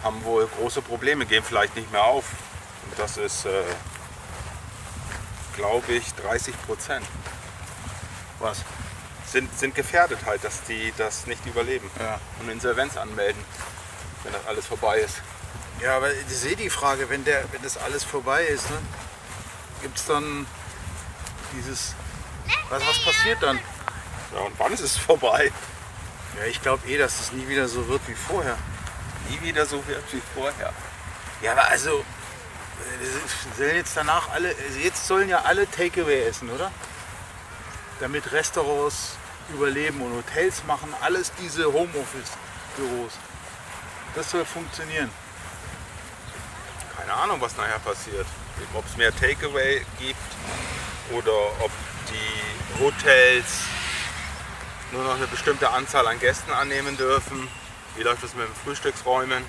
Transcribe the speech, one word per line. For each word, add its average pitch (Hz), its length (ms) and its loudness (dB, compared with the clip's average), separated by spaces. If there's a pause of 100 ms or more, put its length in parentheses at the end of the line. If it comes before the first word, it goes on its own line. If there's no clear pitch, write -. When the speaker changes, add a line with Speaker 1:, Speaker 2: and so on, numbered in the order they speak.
Speaker 1:
haben 110 200 0
wohl 113 240 6
große 120 340 0
Probleme, 123 440 2
gehen 110 180 4
vielleicht 107 320 4
nicht 110 160 -6
mehr 104 120 6
auf. 127 220 6 (640)
Und - 100 -8
das - 180 -2
ist, 104 280 -2
äh, 95 180 2 (1900)
glaub 113 340 2
ich, 120 260 2
dreißig 110 380 0 (120)
Prozent. - 400 -4 (1300)
Speaker 2:
Was? 107 200 -2 (680)
Speaker 1:
Sind, 131 320 0
sind 135 180 0
gefährdet 139 500 4
halt, 104 180 0
dass - 200 -4
die 110 340 -2
das 110 300 -2
nicht 120 180 -6
überleben 120 440 0 (100)
Speaker 2:
Ja. 110 200 -4 (200)
Speaker 1:
und 113 100 -6
Insolvenz 120 480 2
anmelden, 104 440 0 (840)
wenn - 100 -8
das 98 140 -6
alles 107 200 -4
vorbei 110 320 4
ist. 107 220 0 (600)
Speaker 2:
Ja, 131 160 4
aber 139 160 4
ich 139 140 -4
sehe 131 280 0
die 107 140 -4
Frage, 135 400 2
wenn 135 160 0
der, 139 260 4
wenn 131 100 -8
das 135 160 -4
alles 139 260 -2
vorbei 135 420 2
ist, 147 240 2
ne, 151 80 -2 (1040)
gibt's 135 240 -4
dann 147 400 0 (1120)
dieses, 127 380 -4 (760)
was, - 180 0
was - 160 4
passiert - 380 4
dann? 135 180 4 (720)
Speaker 1:
Ja, 95 80 -2
und 98 160 -2
wann 113 160 2
ist 247 80 -2
es 147 160 2
vorbei? 127 540 6 (880)
Speaker 2:
Ja, 104 60 -2
ich 117 160 -2
glaub 131 260 2
eh, 135 100 0
dass 135 220 4
es - 120 -4
nie 131 160 -6
wieder 139 200 4
so 117 200 -2
wird 135 200 2
wie - 80 -6
vorher. 147 420 0 (720)
Speaker 1:
Nie 143 120 -4
wieder 156 240 2
so 143 220 -4
wird 143 160 -4 (100)
wie 127 80 -2 (120)
vorher. 135 380 -2 (680)
Speaker 2:
Ja, 113 120 2
aber 131 140 8
also, 135 220 4 (100)
äh, 135 40 -4 (960)
das 127 100 -4
ist, 135 480 -4
sollen 143 180 4
jetzt 170 220 0
danach 156 320 4
alle, 175 200 0
also 139 320 -4
jetzt 185 260 2
sollen 190 220 6
ja 175 140 6
alle 190 260 6
Takeaway 160 560 2
essen, 113 260 -2
oder? 170 200 -2 (1300)
Damit 143 320 -2
Restaurants 147 800 2 (420)
überleben 143 480 2
und 123 140 -2
Hotels 156 520 0
machen, 147 340 -2
alles 175 300 2 (100)
diese 160 300 0
Homeoffice-Büros. 135 1400 -2 (1040)
Das 156 160 -2
soll 175 140 2
funktionieren. 156 640 -4 (1900)
Speaker 1:
Keine 90 160 -2
Ahnung, 160 260 2
was 120 160 -2
nachher 107 240 0
passiert. 101 460 -2 (480)
Ob's - 240 -4
mehr 117 180 6
Takeaway 135 720 2 (140)
gibt 131 180 -4 (920)
oder 113 200 4 (320)
ob 107 80 2 (380)
die 107 760 -2
Hotels 127 640 10 (1500)
nur 127 120 -2
noch 131 120 2
eine 131 120 0
bestimmte 135 420 4
Anzahl 127 380 6
an 117 120 2
Gästen 123 320 4
annehmen 139 460 2
dürfen. 135 500 4 (500)
Wie 110 60 -2
läuft 120 200 4
das 117 120 -8
mit 117 120 -2
den 113 160 -8
Frühstücksräumen? 131 840 2